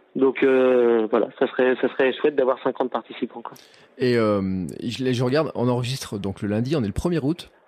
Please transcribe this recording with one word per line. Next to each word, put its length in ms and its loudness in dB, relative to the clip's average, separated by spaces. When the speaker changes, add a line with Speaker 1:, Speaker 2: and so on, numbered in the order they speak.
Speaker 1:
Donc, 260 2
euh, 680 4
voilà, 180 2
ça 100 2
serait, 320 2
ça 100 0
serait 240 2
chouette 200 0
d'avoir 280 2
cinquante 280 -2
participants, 520 -8
quoi. 140 -14
Speaker 2:
Et, 180 2
euh, 240 2
je, 300 -4
je 120 0
regarde, 300 0
on 140 0
enregistre 500 -4
donc 240 -6
le 60 -2
lundi, 280 0
on 60 0
est 60 0
le 40 -4
premier 280 -2
août, 300 -4